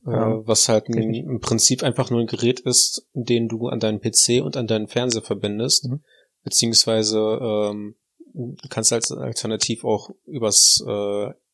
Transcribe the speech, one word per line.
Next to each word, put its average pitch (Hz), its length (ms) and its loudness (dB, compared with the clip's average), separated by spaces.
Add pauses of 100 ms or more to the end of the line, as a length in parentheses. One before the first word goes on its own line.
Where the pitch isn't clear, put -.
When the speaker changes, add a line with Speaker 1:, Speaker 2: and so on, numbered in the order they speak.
Speaker 1:
äh, 131 40 -6
Speaker 2:
Ja. 113 360 0
Speaker 1:
was 110 220 2
halt 110 180 4
Speaker 2:
Kenn 113 120 0
ich 110 80 2
Speaker 1:
ein, 113 40 -2
Speaker 2:
nicht. 117 140 -4
Speaker 1:
im 127 160 -6
Prinzip 123 420 2
einfach 127 280 -2
nur 117 100 2
ein 117 60 0
Gerät 117 340 0
ist, - 540 0
den 117 340 0
du 113 200 -4
an 117 120 -4
deinen 107 200 -2
P 113 100 -2
C 123 320 4
und 135 160 -6
an 117 80 -4
deinen 107 220 0
Fernseher 120 340 -2
verbindest, 107 640 -2
Speaker 2:
Mhm. 135 120 -4 (440)
Speaker 1:
beziehungsweise, 110 720 2 (220)
ähm, 104 540 -2 (400)
du 123 340 -12
kannst 110 240 0
als 113 180 -2
alternativ 110 720 -4
auch 107 260 -2 (160)
übers, - 600 4
äh, 104 440 -4 (240)